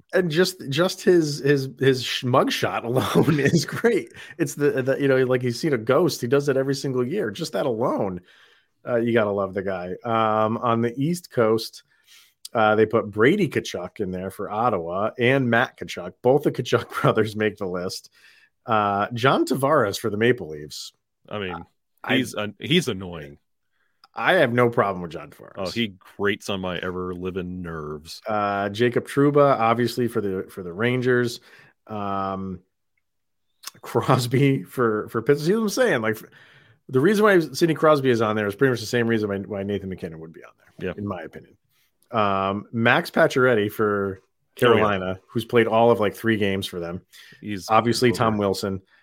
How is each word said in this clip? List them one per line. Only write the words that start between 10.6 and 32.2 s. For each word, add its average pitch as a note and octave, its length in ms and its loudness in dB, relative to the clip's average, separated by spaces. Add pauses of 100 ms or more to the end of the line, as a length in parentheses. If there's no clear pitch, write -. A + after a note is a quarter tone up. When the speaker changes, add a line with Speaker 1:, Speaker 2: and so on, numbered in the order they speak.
Speaker 1:
the A#2 140 -2
East E3 340 -4
Coast, A2 520 0 (720)
uh, G#2+ 220 4
they G#2+ 100 6
put G#2+ 240 0
Brady C#3 360 4
Tkachuk G2 540 -6
in F#2 100 -4
there F#2 200 -6
for F#2 200 -10
Ottawa G2+ 680 -2
and B2+ 320 2
Matt A#2 280 0
Tkachuk. F2+ 440 -12
Both C#3 220 4
the - 80 2
Tkachuk - 360 -2
<laughs> - 140 -8
brothers G#2+ 340 2
make G#2+ 220 -2
the G2+ 80 -6
list. F2+ 420 -8 (600)
Uh, G#2 460 0
John C#3 320 2
Tavares C3+ 520 0
for A2 120 -4
the G2+ 60 -6
Maple A2 340 2
Leafs. D2+ 420 -14 (360)
Speaker 2:
I G#2+ 120 -10
mean, F2+ 240 -8 (400)
Speaker 1:
I, A#2 140 -2
Speaker 2:
he's B2 160 -6
an-, G#2 260 -6
he's D#3 260 0
annoying. F2 520 -10 (760)
Speaker 1:
I B2 200 0
have C#3+ 180 4
no B2 160 4
problem G2+ 340 0
with E2+ 100 -10
John D2+ 180 -14
Tavares. - 260 -20
Speaker 2:
Oh, F#2 140 -6
he A2 240 -4 (220)
grates G2+ 340 -2
on G2 100 -4
my F#2 180 -6
ever-living F2+ 840 -6
nerves. D#2 640 -12
Speaker 1:
Uh, G2+ 420 0
Jacob A2+ 400 0
Trouba, C#3 500 4
obviously, A#2 480 2
for A2+ 140 -2
the, F#2+ 300 -4
for G2 120 -14
the F2 100 -10
Rangers. B2 680 0 (460)
Um, F#2+ 760 -6 (1200)